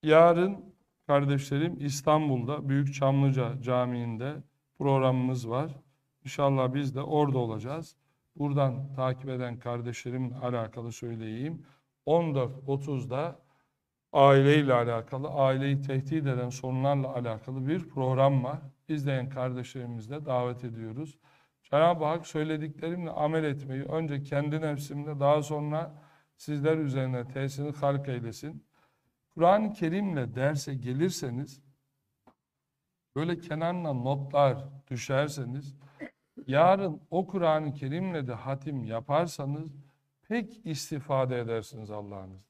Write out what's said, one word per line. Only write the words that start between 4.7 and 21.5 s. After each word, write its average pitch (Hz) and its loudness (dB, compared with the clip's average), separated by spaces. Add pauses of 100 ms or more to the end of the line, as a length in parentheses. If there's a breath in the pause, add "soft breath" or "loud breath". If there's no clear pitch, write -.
programımız 131 2
var. 143 -2 (520)
İnşallah 135 2
biz 139 -2
de 135 -4
orada 147 2
olacağız. 120 -4 (420)
Buradan 143 0
takip 131 -2
eden 123 -6
kardeşlerimle 123 -6
alakalı 120 -6
söyleyeyim. 117 -8 (400 soft breath)
On 160 4
dört 135 -2
otuzda 139 -4 (760)
aileyle 139 8
alakalı, 120 0
aileyi 139 2
tehdit 139 -2
eden 123 0
sorunlarla 131 0
alakalı 123 -6
bir 165 -2
program 135 4
var. 139 -6 (280)
İzleyen 135 -2
kardeşlerimizi 123 -8
de 147 -10
davet 123 -2
ediyoruz. 117 -10 (460 soft breath)